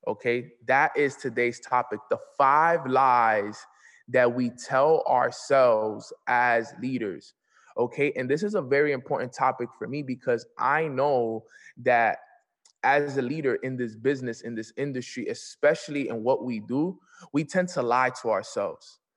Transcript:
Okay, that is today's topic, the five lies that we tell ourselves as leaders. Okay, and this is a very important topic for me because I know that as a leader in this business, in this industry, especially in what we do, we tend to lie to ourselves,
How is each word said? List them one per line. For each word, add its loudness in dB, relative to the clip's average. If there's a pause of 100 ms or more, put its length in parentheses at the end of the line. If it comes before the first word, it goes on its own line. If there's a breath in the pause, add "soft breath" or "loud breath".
Okay, -4 (160)
that 2
is 0
today's -2
topic, -2 (120)
the -2 (180)
five 4
lies 2 (500 soft breath)
that 4
we -2
tell 2
ourselves 2 (140)
as 2
leaders. -6 (420 soft breath)
Okay, -2
and -4
this 0
is -4
a 0
very 2
important -4
topic -2 (120)
for -8
me -8
because -4 (140)
I 0
know -2 (320 loud breath)
that 2 (640)
as 2
a 0
leader -2
in -6
this -6
business, -4
in -10
this -10
industry, -8
especially -2
in -6
what 0
we -4
do, -4 (340 loud breath)
we 0
tend -2
to -4
lie 2 (100)
to -4
ourselves, -4 (180)